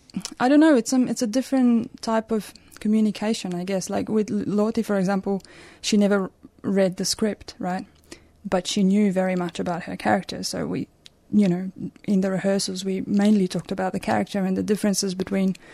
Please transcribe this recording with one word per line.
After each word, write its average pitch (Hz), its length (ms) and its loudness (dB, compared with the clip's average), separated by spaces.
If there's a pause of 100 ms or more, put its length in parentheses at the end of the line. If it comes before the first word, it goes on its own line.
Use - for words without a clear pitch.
(400)
I 247 80 2
don't 294 120 6
know, 311 140 8
it's, 233 180 2
um, 254 160 2
it's 233 140 -4
a 247 40 0
different 247 760 0
type 220 280 -2
of 220 220 -4 (280)
communication, 214 720 0
I 175 100 -4
guess. 190 260 -4
Like 196 180 -2
with 214 220 0
L-, 208 160 -2
Lottie, 208 360 0
for 208 160 0
example, 196 440 0 (400)
she - 160 2
never 202 320 4 (320)
read 190 340 2
the 190 80 -4
script, - 540 -4
right? 190 280 -6 (600)
But 180 180 0
she - 160 0
knew 196 300 4
very 185 240 0
much 175 240 -4
about 180 220 -4
her 190 140 -10
character. 196 460 -2
So 190 240 -6
we, - 220 -6 (420)
you 208 180 4
know, 185 220 -2 (340)
in 190 180 0
the 190 80 -2
rehearsals, 190 520 -2
we 190 200 -4
mainly 202 440 4
talked 175 240 -6
about 185 220 -4
the 196 80 -6
character 208 460 -2
and 190 100 0
the 190 60 -2
differences 196 520 0
between 190 400 -2 (180)